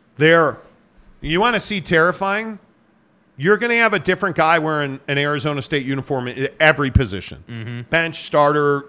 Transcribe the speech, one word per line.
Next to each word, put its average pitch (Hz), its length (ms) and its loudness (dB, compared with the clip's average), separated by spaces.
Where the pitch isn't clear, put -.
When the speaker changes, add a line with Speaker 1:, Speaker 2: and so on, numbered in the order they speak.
Speaker 1:
They're, 156 420 4
you 156 180 -2
wanna 226 220 2
see 202 200 -6
terrifying? 196 760 0
You're 185 200 2
gonna 233 180 0
have 226 180 2
a 190 60 2
different 180 360 -2
guy 165 240 4
wearing 147 480 -4
an 139 100 -2
Arizona 147 440 -2
State 143 240 -4
uniform 135 420 -4
in 131 220 -4
every 143 320 2
position. 101 560 0
Speaker 2:
Mm-hmm. 120 420 -12
Speaker 1:
Bench, 165 340 -2
starter, 143 640 2